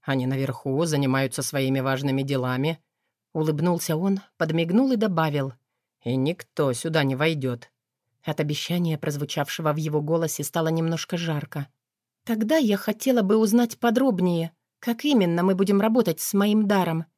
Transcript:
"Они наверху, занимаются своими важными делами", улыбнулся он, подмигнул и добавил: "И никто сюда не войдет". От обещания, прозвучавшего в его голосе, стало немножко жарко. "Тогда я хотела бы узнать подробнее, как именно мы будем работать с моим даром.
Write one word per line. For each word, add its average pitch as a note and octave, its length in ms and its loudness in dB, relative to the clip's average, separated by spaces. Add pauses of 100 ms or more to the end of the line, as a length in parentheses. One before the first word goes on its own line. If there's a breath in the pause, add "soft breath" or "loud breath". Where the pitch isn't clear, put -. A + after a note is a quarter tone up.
"Они C3 260 -2
наверху, C3+ 580 -2
занимаются C3+ 560 0
своими C3+ 380 -2
важными C3+ 420 0
делами", C3+ 580 -2 (580)
улыбнулся D#3+ 580 0
он, G3 260 0 (160)
подмигнул E3+ 540 2
и B3 40 2
добавил: D#3+ 580 0 (500)
"И A#2+ 120 -2
никто C#3 580 -2
сюда D#3 300 -2
не C3+ 120 0
войдет". C3 540 -2 (540)
От D#3+ 160 -4
обещания, E3 580 -2
прозвучавшего D3 720 -4
в D3+ 60 0
его D3+ 240 -2
голосе, D#3+ 420 -2
стало D#3+ 240 -2
немножко E3 500 -2
жарко. D3+ 500 -6 (580)
"Тогда A3+ 320 0
я G#3 200 2
хотела A#3 440 0
бы G3+ 160 2
узнать A3+ 400 2
подробнее, F#3 760 2 (280)
как A#3 260 -4
именно F3+ 380 4
мы F#3+ 120 4
будем G3 240 2
работать A3 400 2
с - 140 -6
моим G#3 340 2
даром. E3+ 380 0 (120)